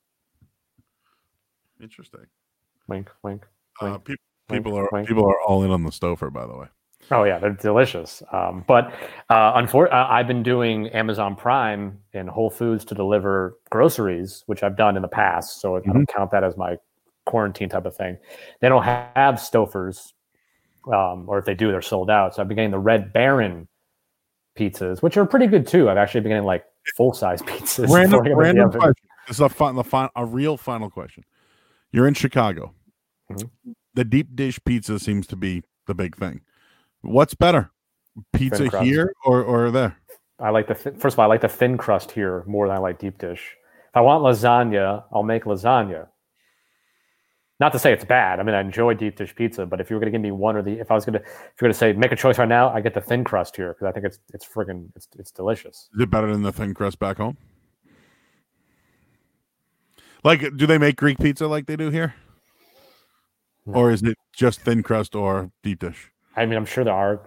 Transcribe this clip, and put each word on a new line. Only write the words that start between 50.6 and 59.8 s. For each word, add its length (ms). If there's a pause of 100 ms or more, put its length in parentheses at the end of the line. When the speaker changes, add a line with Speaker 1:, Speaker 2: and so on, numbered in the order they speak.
Speaker 2:
the, 160
if 100
I 60
was 100
gonna, 140
if 60 (360)
you're 80
gonna 60
say, 180
"Make 180
a 40
choice 240
right 100
now," 200
I 120
get 140
the 60
thin 220
crust 320
here 200
'cause 100
I 60
think 160
it's, 100 (160)
it's 120
friggin', 500
it's, 120 (120)
it's 120
delicious. 640
Speaker 1:
Is 80
it 80
better 220
than 100
the 100
thin 220
crust 240
back 200
home? 200 (2750)